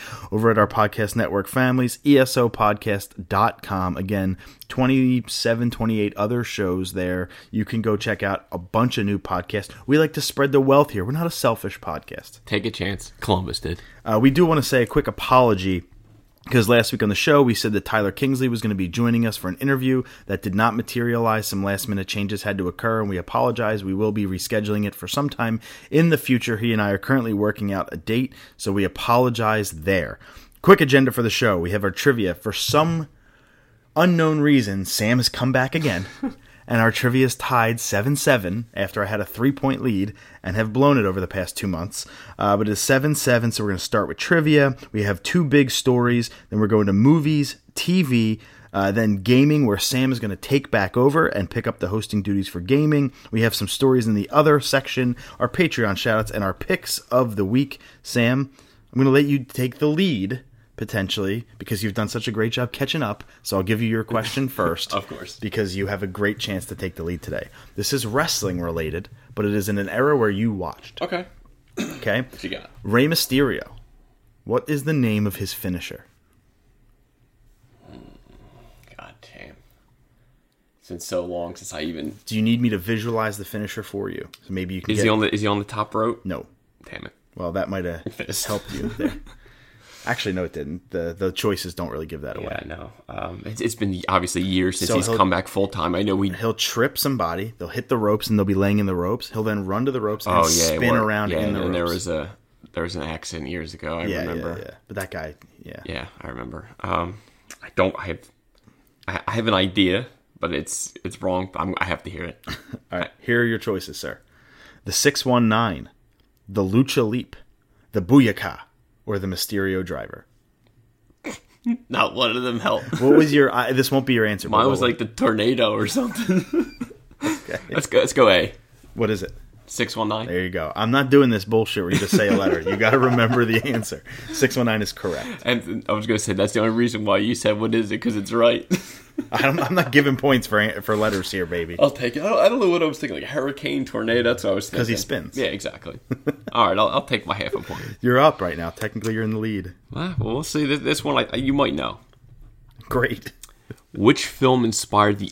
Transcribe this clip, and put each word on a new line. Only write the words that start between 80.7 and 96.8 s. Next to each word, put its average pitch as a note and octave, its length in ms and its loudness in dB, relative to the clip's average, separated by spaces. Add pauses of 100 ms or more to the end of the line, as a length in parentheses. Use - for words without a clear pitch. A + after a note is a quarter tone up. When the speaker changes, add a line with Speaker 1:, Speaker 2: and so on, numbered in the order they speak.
Speaker 2:
It's - 100 -20
been F2 100 -10
so F2+ 260 -6
long F2 300 -6
since - 180 -16
I D#2 80 -8
even D#2+ 440 -8
Speaker 1:
Do A2 100 -8
you A2 60 0
need A#2 180 2
me A#2+ 100 2
to G#2 100 -2
visualize A2 580 -4
the G#2 80 -12
finisher G#2+ 380 -8
for G2 260 -8
you? - 180 -10 (200)
So - 40 -10
maybe F#2 220 -4
you F2+ 80 -6
can G#2+ 120 -2
Speaker 2:
Is G#2+ 40 -2
Speaker 1:
get G#2 60 2
Speaker 2:
he A2 60 4
on G#2+ 100 2
the, G#2 120 0
is G#2 100 -2
he G#2+ 60 0
on G#2 120 0
the G2+ 60 -4
top G#2+ 280 -6
rope? A2+ 320 -4
Speaker 1:
No. F2 220 -8 (380)
Speaker 2:
Damn - 200 -16
it. - 80 -18 (220)
Speaker 1:
Well, F2 160 -6
that - 180 -4
might F#2 160 -4
have E2+ 180 -6
Speaker 2:
<laughs> - 120 -8
Fist. - 320 -8
Speaker 1:
helped - 260 -6
you - 160 -6
there. - 280 -4
Speaker 2:
<laughs> - 60 -18 (800)
Speaker 1:
Actually, A2 280 -4
no, F#2 120 -2
it D#2 80 -8
didn't. D#2 360 -10
The, E2+ 280 -4
the F#2+ 140 -2
choices F#2 440 -4
don't F2 140 -8
really D2+ 180 -8
give D2+ 140 -12
that B1 160 -8
away. - 100 -10 (140)
Speaker 2:
Yeah, - 40 -10
no. - 260 -14 (160)
Um, G2 380 -12
it's, A2 160 -8
it's A2+ 140 -4
been F#2+ 340 -4
obviously F2+ 320 0
years F#2 380 0
since F2 100 -2
Speaker 1:
So A2+ 60 2
Speaker 2:
he's F#2 100 0
Speaker 1:
he'll, A2+ 120 0
Speaker 2:
come F#2+ 120 4
back F2+ 180 -2
full G2 200 -2
time. F2 260 -4
I F2+ 80 0
know G2+ 140 0
we G2 160 0
Speaker 1:
he'll A2 240 -4
trip - 420 -2